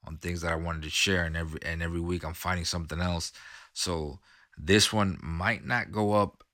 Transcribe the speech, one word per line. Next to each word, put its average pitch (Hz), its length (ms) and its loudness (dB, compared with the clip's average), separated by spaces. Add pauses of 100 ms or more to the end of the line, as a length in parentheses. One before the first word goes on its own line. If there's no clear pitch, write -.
on 78 120 -12
things 85 240 -6
that 82 100 -2
I 82 40 0
wanted 82 280 -4
to 78 60 -8
share, 92 340 2
and 82 140 -2
every, 80 260 -4
and 82 180 -4
every 85 200 -2
week 85 240 -2
I'm 80 80 -4
finding 87 320 -2
something 80 340 -4
else. 87 320 0 (400)
So 80 480 -4 (380)
this 95 340 6
one 101 300 2
might 90 440 -2
not 120 280 -2
go 104 180 2
up 104 320 2 (100)